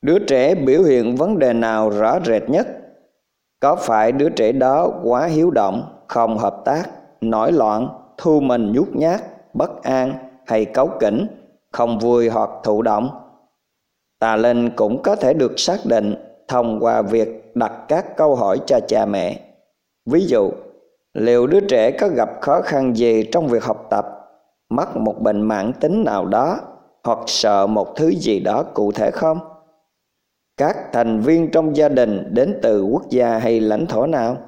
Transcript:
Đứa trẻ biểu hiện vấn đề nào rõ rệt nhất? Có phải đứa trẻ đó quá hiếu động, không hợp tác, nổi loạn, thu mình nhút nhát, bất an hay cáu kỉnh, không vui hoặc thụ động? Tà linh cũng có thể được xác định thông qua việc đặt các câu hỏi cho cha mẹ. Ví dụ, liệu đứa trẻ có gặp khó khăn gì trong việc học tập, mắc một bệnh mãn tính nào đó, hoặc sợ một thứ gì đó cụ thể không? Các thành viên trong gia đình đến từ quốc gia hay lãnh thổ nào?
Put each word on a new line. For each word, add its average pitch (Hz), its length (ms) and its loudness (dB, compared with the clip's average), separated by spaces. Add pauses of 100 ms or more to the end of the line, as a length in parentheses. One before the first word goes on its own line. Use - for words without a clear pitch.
Đứa 156 160 2
trẻ 139 360 2
biểu 147 280 2
hiện 123 340 4
vấn 180 220 0
đề 131 140 4
nào 110 380 2
rõ 107 360 2
rệt 113 240 0
nhất? 180 160 0 (920)
Có 147 160 2
phải 110 360 0
đứa 139 160 2
trẻ 113 240 0
đó 135 520 0
quá 127 220 0
hiếu 165 240 2
động, 113 580 -2
không 113 300 0
hợp 104 260 -2
tác, 156 260 -2 (300)
nổi 113 320 0
loạn, 117 360 0 (300)
thu 156 220 2
mình 120 320 0
nhút 139 160 0
nhát, 156 320 -2 (340)
bất 139 280 -4
an 131 300 -2 (340)
hay 110 180 0
cáu 131 240 0 (120)
kỉnh, 113 260 0 (460)
không 117 260 -2
vui 117 300 2
hoặc 110 220 -2 (140)
thụ 107 180 0
động? 113 260 0 (1120)
Tà 110 160 0
linh 120 340 2
cũng 117 320 -2
có 202 140 0
thể 151 180 2
được 135 240 0
xác 185 260 -2
định 104 300 0 (340)
thông 117 320 -2
qua 117 220 2
việc 110 540 -2
đặt 113 160 -2 (160)
các 175 280 -4
câu 151 180 4
hỏi 101 320 0
cho 123 220 2
cha 110 180 2
mẹ. 95 340 -4 (680)
Ví 175 160 2
dụ, 110 240 2 (640)
liệu 120 320 2
đứa 175 140 4
trẻ 127 300 2
có - 180 -2
gặp 120 320 -2
khó 156 200 2
khăn 131 360 0
gì 113 360 2
trong 160 160 0
việc 117 140 0
học 113 280 -4
tập, 104 280 -4 (500)
mắc 131 280 -4
một 110 240 -2
bệnh 104 220 0
mãn 107 300 -2
tính 180 320 0
nào 101 220 -2
đó, 120 340 0 (440)
hoặc 117 220 0
sợ 101 400 2
một 107 300 -2
thứ 156 120 2
gì 139 320 0
đó 104 220 -2
cụ 104 300 -4
thể 107 180 0
không? 160 280 -2 (1160)
Các - 360 -2
thành 113 280 0
viên 160 300 2
trong 156 260 2
gia 151 120 4
đình 113 460 0
đến 151 280 2
từ 107 200 2
quốc 113 280 -2
gia 120 280 2
hay 113 220 0
lãnh 110 260 0
thổ 123 200 -2
nào? 127 300 -2 (120)